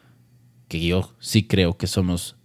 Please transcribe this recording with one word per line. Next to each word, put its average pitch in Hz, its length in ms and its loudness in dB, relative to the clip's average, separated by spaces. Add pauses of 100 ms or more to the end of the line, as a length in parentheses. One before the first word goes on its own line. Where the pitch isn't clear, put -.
(680)
que 82 160 -6
yo 87 360 -2
sí 107 260 2
creo 90 320 0
que - 80 -4
somos 90 600 -2